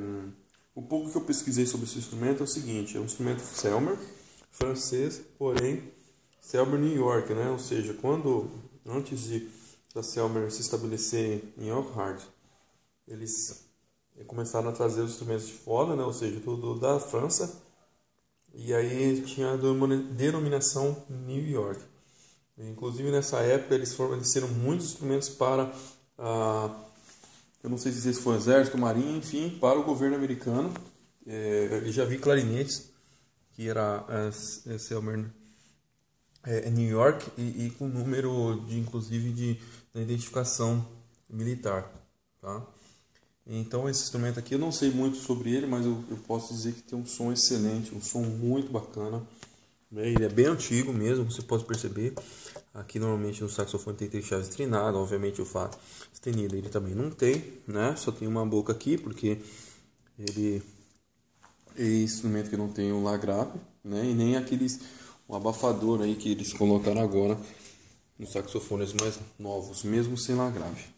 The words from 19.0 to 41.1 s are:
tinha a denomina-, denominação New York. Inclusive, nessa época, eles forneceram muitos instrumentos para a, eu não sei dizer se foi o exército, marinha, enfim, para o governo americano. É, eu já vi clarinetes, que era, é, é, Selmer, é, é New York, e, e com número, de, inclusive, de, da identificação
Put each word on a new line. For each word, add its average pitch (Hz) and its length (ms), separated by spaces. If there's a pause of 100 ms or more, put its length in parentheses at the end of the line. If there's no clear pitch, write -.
tinha 131 300
a 135 40
denomina-, 135 560
denominação 143 960
New 131 340
York. 107 380 (800)
Inclusive, 117 520
nessa 139 280
época, 131 360
eles 127 200
forneceram 127 540
muitos 139 400
instrumentos 139 420
para 131 420 (460)
a, 110 680 (760)
eu 123 80
não 123 80
sei 127 120
dizer 120 220
se 120 80
foi 117 140
o - 20
exército, 131 400
marinha, 123 400
enfim, 156 420
para 131 200
o 147 40
governo 139 340
americano. 131 540 (560)
É, 107 600
eu 110 60
já 127 120
vi 123 140
clarinetes, 135 760 (600)
que 113 120
era, 104 440
é, 107 640
é, 110 40
Selmer, 110 520 (1120)
é, 117 240
é - 20
New 117 200
York, 127 480
e, 120 300
e - 20
com 139 180
número, 123 800
de, 113 100
inclusive, 117 540
de, 120 260 (360)
da 113 80
identificação 117 840 (440)